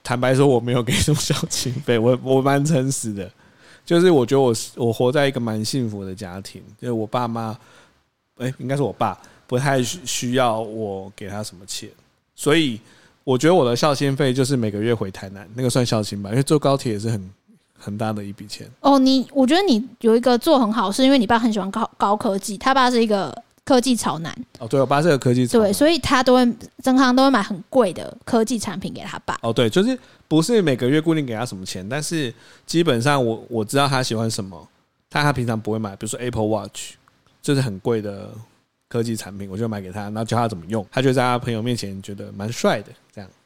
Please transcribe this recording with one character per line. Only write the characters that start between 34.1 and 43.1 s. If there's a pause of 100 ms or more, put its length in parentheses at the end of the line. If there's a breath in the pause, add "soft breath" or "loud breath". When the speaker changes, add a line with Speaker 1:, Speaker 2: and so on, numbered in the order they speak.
Speaker 1:
欢
什
么， (440)
但
他
平
常
不
会
买，
比
如
说
Apple
Watch， (480)
就
是
很
贵
的 (580)
科
技
产
品，
我
就
买
给
他，
然
后
教
他
怎
么
用，
他
就
在
他
朋
友
面
前
觉
得
蛮
帅
的 (260)